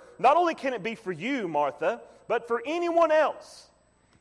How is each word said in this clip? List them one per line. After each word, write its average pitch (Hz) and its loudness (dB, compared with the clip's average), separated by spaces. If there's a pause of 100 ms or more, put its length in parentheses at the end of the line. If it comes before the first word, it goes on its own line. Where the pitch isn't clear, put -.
(200)
"Not 262 6
only 339 2
can 262 -6
it 208 -8
be 226 -6
for 190 -10
you, 208 -4
Martha, 156 -2 (280)
but 233 -2
for 233 -2
anyone 339 0
else." - -2 (500)